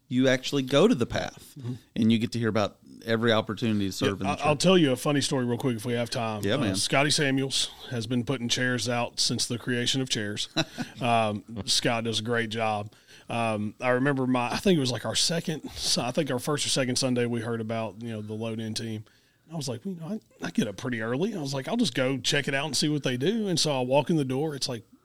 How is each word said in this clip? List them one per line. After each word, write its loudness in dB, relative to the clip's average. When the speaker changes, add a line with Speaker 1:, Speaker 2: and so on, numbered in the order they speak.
Speaker 1:
You 2
actually 2
go 6
to 4
the 2
Path, -6
Speaker 2:
Mm-hmm. -8
Speaker 1:
and 4
you 4
get -2
to -4
hear 0
about 0
every 2
opportunity 0
to -4
serve -2
Speaker 2:
Yeah, 0
Speaker 1:
in -2
the -6
Speaker 2:
I, 0
I'll 4
Speaker 1:
church. 0
Speaker 2:
tell 8
you 4
a 2
funny 0
story 0
real 0
quick 0
if -8
we -2
have -2
time. -4
Speaker 1:
Yeah, 2
Speaker 2:
Uh, 2
Speaker 1:
man. 0
Speaker 2:
Scotty 2
Samuels 0
has -4
been 0
putting -2
chairs 0
out -2
since 0
the -4
creation -2
of -4
chairs. -4
Speaker 1:
<laughs> -2
Speaker 2:
Um, 2
Scott 0
does -2
a -2
great 0
job. -2
Um, -2
I 2
remember 2
my, 0
I -2
think 4
it 2
was, 0
like, -6
our -2
second, -2
so -2
I -2
think 0
our 0
first -2
or -2
second 2
Sunday 2
we -2
heard -4
about, -4
you -8
know, -6
the -10
load-in -4
team. -6
And -18
I -8
was -6
like, -6
"Well, -6
you -12
know, -8
I, -4
I -6
get 2
up -8
pretty -4
early." -2
I -6
was -4
like, -6
"I'll 0
just 0
go 2
check 0
it 0
out 0
and -4
see 2
what 0
they 0
do." 0
And 2
so 2
I 2
walk 4
in 4
the 2
door. -2
It's, -4
like, -8